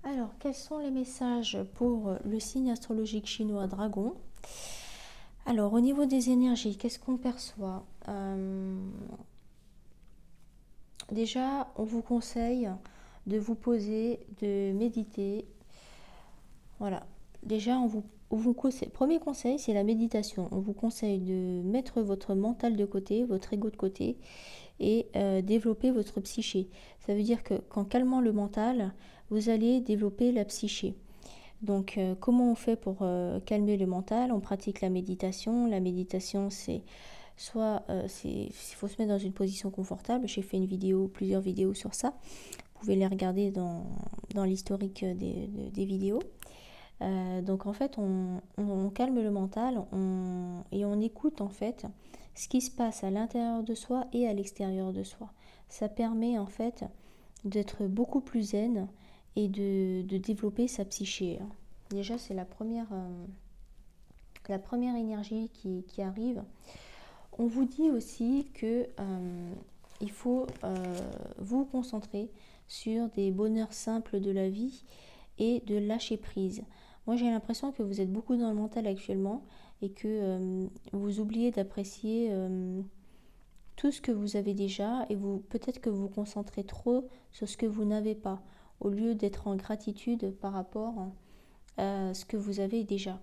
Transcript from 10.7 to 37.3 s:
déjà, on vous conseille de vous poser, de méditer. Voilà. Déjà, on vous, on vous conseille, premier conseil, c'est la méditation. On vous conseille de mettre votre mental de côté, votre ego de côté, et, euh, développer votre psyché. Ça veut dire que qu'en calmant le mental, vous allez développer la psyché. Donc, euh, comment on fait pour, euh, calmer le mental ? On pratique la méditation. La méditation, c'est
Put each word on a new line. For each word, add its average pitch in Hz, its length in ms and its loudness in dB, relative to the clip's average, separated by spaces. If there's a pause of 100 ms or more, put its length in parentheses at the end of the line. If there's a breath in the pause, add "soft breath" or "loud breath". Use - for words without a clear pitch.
déjà, 254 560 0 (100)
on 214 60 -2
vous 220 180 0
conseille 233 720 0 (560 loud breath)
de 202 120 2
vous 220 180 0
poser, 220 640 2 (200)
de 196 340 2
méditer. 208 760 0 (1300 loud breath)
Voilà. 196 260 -2 (380)
Déjà, 220 340 2
on 247 120 4
vous, 214 160 0 (260)
on 220 60 2
vous 240 180 4
conseille, 262 360 0
premier 311 280 4
conseil, 277 400 0
c'est 226 160 2
la 202 80 6
méditation. 214 680 2
On 190 80 0
vous 202 140 -2
conseille 214 440 0
de 185 440 0
mettre 233 400 2
votre 196 340 0
mental 226 400 2
de 202 80 4
côté, 202 400 2
votre 196 280 0
ego 214 160 0
de - 80 -4
côté, - 400 0 (600 loud breath)
et, 220 380 4
euh, 190 260 4
développer 220 480 4
votre 214 300 2
psyché. 190 480 -2 (320 loud breath)
Ça 202 160 2
veut 208 80 4
dire 226 180 4
que 196 120 0
qu'en 196 300 -2
calmant 254 360 4
le 226 120 6
mental, 208 600 2 (360 loud breath)
vous 214 180 2
allez 233 320 6
développer 214 520 4
la 208 120 4
psyché. - 500 -2 (680 loud breath)
Donc, 196 340 0
euh, 185 180 2
comment 247 380 6
on - 20 6
fait 226 220 2
pour, 190 240 -4
euh, 180 400 2
calmer 208 380 4
le 190 80 4
mental ? 214 460 2
On 202 80 2
pratique 202 420 -4
la 190 80 2
méditation. 185 760 0
La 202 140 2
méditation, 185 680 0
c'est - 320 -4 (540 loud breath)